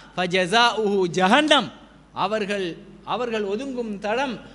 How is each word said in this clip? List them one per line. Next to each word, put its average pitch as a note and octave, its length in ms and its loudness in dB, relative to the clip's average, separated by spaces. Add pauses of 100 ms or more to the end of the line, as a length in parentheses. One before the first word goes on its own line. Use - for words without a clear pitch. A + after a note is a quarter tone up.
(180)
ஃபஜஸாஉஹு G3 840 2 (100)
ஜஹன்னம். A#3 580 4 (420)
அவர்கள் F#3+ 760 -4 (260)
அவர்கள் A3 400 -4
ஒதுங்கும் A#3+ 400 -6 (120)
தளம், A#3+ 300 -2 (200)